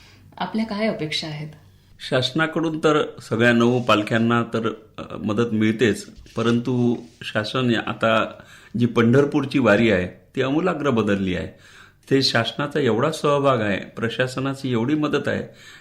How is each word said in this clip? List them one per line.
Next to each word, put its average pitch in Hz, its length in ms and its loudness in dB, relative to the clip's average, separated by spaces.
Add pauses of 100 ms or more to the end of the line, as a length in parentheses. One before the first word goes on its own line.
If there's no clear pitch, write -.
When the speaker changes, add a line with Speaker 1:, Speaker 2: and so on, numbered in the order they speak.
(380)
Speaker 1:
आपल्या 220 280 -4
काय 214 220 -4
अपेक्षा 156 400 -4
आहेत? 151 200 -10 (600)
Speaker 2:
शासनाकडून 156 720 -2
तर 151 260 4 (240)
सगळ्या 117 240 4
नऊ 120 280 4
पालख्यांना 117 640 2
तर, 113 300 -2 (240)
अ, - 180 -14
मदत 107 380 -2
मिळतेच, 107 520 2 (300)
परंतु 120 600 0 (260)
शासन 120 480 -2
या, 110 180 2
आता 110 440 0 (480)
जी 120 60 4
पंढरपूरची 135 760 2
वारी 113 320 4
आहे 90 160 0 (280)
ती 135 60 -2
आमूलाग्र 147 480 -2
बदलली 101 460 0
आहे. 85 120 -6 (640)
ते 135 100 2
शासनाचा 143 580 -2
एवढा 127 320 0
सहभाग 139 500 0
आहे, 104 160 0
प्रशासनाची 131 960 -6
एवढी 120 240 0
मदत 147 320 -2
आहे 101 160 -4 (380)